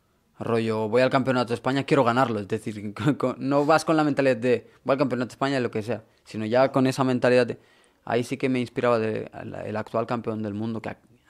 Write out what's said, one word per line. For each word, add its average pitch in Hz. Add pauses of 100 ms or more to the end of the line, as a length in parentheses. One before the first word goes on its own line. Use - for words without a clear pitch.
(400)
rollo, 110
"Voy 120
al 131
Campeonato 127
de 120
España, 135
quiero 139
ganarlo". 117
Es 101
decir, 104
<laughs> -
con, 127
con... 127
no 139
vas 156
con 160
la 156
mentalidad 135
de, 117 (140)
"Voy 127
al 135
Campeonato 123
de -
España", 135
lo 117
que 107
sea, 107 (220)
sino 107
ya 127
con 131
esa 131
mentalidad 123
de, - (460)
ahí 120
sí 127
que 131
me 127
inspiraba 120
de, 110 (100)
el, 90
el 95
actual 113
campeón 113
del 104
mundo 110
que 107
ha, - (320)